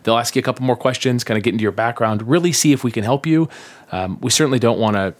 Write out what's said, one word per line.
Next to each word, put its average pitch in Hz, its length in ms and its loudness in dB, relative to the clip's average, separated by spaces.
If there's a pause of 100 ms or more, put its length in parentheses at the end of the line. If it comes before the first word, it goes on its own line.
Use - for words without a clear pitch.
They'll 113 140 2
ask 117 180 -2
you 131 60 2
a - 20 0
couple 127 220 -4
more 127 120 0
questions, 127 480 0
kinda 107 180 -2
get 110 100 2
into 110 100 -2
your 101 100 0
background, 110 540 -2
really 170 260 2
see 147 200 2
if 127 100 0
we 123 80 -2
can 110 140 -4
help 135 220 0
you. 160 240 2 (420)
Um, 92 300 -6
we 123 80 -2
certainly 131 280 2
don't 117 200 2
wanna 101 420 0